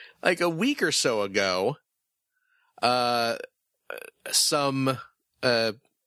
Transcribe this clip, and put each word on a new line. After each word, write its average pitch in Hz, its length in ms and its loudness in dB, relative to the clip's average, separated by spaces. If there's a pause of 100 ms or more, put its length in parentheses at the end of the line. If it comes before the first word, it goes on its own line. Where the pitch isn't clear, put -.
(240)
like, 180 180 2
a 175 80 2
week 220 340 -2
or 160 80 0
so 117 300 0
ago, 98 560 0 (1040)
uh, 120 560 0 (960)
some, 135 680 0 (460)
uh, 113 280 2 (360)